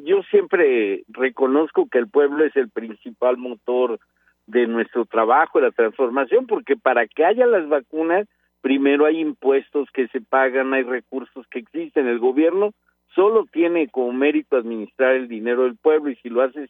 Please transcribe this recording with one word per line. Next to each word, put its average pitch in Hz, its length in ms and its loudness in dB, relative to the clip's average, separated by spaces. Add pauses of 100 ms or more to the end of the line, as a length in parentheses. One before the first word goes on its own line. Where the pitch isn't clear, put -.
yo 190 260 0
siempre 135 800 2
reconozco 131 840 0
que 127 100 2
el 117 100 -4
pueblo 147 340 2
es 143 140 -2
el 123 120 -2
principal 117 680 -6
motor 123 640 -4 (480)
de 117 200 2
nuestro 117 380 -4
trabajo, 123 540 0
de 131 80 2
la 110 40 0
transformación, 135 760 -2
porque 214 280 -2
para 120 320 0
que - 160 -2
haya 220 220 2
las 196 240 0
vacunas, 160 580 -2 (340)
primero 139 440 2
hay 160 140 0
impuestos 139 760 -2
que 123 160 -2
se 127 120 -8
pagan, 131 520 0
hay 131 100 0
recursos 127 680 -10
que 127 100 -10
existen. 147 480 -4
El 120 120 -2
gobierno 165 520 2 (440)
solo 208 360 2
tiene 170 380 0
como 123 240 -4
mérito 143 440 0
administrar 117 580 -2
el 127 120 -4
dinero 120 360 -2
del 123 140 -2
pueblo, 151 320 0
y 123 80 -8
si - 120 -16
lo 117 120 0
hace 135 280 -4